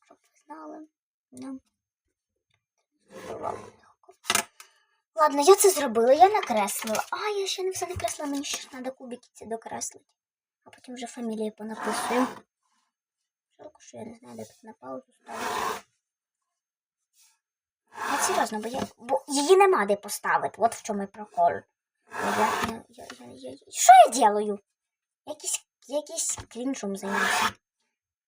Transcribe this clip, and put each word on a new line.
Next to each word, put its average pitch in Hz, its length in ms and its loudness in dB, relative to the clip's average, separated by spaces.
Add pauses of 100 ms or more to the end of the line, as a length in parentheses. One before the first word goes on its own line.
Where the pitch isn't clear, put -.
Щоб - 140 -20
ви - 60 -20 (220)
знали. 311 400 -16 (440)
Да. 262 240 -14 (3500)
Ладно, 294 280 2
я 349 120 10
це 392 160 6
зробила, 254 420 2
я 330 160 10
накреслила. 220 840 -2
А, 392 180 -4
я 403 180 -2
ще 381 160 -6
не 370 80 -2
все 370 160 -6
накреслила, 339 440 -6
мені 285 140 -4
ще - 160 -8
ж - 100 -20
треба 254 200 -10
кубики 247 420 -14
ці - 140 -20
докреслити. - 600 -12 (580)
А - 60 -20
потім - 240 -18
вже 247 120 -12
фамілію 220 460 -8
понаписую. 220 720 -4 (1300)
Жалко, - 220 -20
що - 160 -20
я 226 80 -14
не 233 140 -16
знаю, 240 180 -20
де 220 80 -14
тут - 200 -20
на 220 80 -20
паузу - 400 -16 (100)
ставити. - 640 -8 (2000)
А - 280 -4
серйозно, 262 400 -2
бо 214 100 -8
я, 247 180 -6 (120)
бо 262 300 -4
її 294 280 4
нема 381 300 6
де 202 100 0
поставити, 170 640 -4
от 226 160 0
в - 80 -16
чому 208 200 -6
і 196 40 -8
прикол. 196 440 -2
Я, 196 140 -6 (1040)
я... 226 200 -10
я, - 180 -20 (140)
я, 240 60 -20
я... 254 240 -16
я... 277 60 -14 (120)
Що - 240 8 (140)
я 240 60 0
делаю? 208 480 0 (680)
Якийсь, - 400 -8 (220)
якийсь 302 500 -6 (100)
крінжом 226 480 -6
займаюся. - 560 -2 (760)